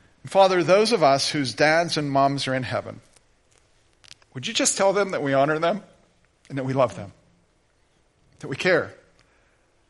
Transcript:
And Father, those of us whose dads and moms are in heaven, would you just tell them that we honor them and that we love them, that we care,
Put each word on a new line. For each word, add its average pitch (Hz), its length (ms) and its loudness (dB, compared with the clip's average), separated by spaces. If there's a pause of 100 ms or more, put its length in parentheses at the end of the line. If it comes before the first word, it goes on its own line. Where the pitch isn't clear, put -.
(240)
And - 80 -18
Father, 185 320 4
those 202 280 4
of 190 120 2
us 135 260 4
whose 135 240 -4
dads 160 440 0
and 147 140 -4
moms 139 360 0
are 131 60 -4
in 131 100 -4
heaven, 104 380 -8 (1300)
would 131 140 -10
you 226 60 -8
just - 240 -2
tell 196 160 2
them 196 180 -2
that 135 120 -4
we 139 100 -2
honor 139 260 2
them 175 240 -2 (680)
and 135 80 -10
that 131 60 -6
we 131 100 -4
love 127 220 0
them, 101 160 -14 (1300)
that 147 80 -14
we 135 80 -10
care, 151 380 0 (960)